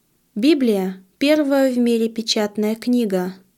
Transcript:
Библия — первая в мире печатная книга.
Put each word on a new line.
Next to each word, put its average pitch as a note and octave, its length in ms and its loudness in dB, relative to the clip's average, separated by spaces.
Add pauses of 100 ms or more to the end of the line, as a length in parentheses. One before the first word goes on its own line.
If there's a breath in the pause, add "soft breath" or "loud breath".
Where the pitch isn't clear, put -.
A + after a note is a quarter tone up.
(340)
Библия — G#3+ 680 0 (160)
первая C#4 540 2
в A#3+ 60 -2
мире A#3 300 0
печатная G#3+ 640 -4
книга. G#3 600 -2 (240)